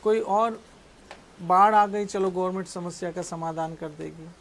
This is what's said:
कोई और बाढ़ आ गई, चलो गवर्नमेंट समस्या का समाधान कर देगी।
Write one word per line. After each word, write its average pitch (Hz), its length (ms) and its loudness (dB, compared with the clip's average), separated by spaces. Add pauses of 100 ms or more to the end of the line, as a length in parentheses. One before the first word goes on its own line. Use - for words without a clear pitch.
कोई 214 180 4
और 220 420 0 (800)
बाढ़ 185 320 6
आ 208 120 6
गई, 208 200 -4
चलो 190 240 0
गवर्नमेंट 185 360 -2
समस्या 175 460 -8
का 175 100 -6
समाधान 165 520 -6
कर 156 140 -10
देगी। 160 400 -14 (120)